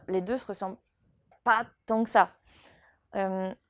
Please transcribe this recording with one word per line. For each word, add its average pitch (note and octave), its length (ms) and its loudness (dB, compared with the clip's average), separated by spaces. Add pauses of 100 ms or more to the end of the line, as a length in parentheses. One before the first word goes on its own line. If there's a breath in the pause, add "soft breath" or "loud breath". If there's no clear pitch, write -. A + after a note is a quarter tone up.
les F#3 140 0
deux F#3+ 160 -4
se - 80 -12
ressemblent F#3+ 320 -8 (680)
pas A3+ 220 2 (200)
tant A3+ 200 0
que - 40 -4
ça. G3 220 6 (840 soft breath)
Euh, F#3+ 380 -4 (160)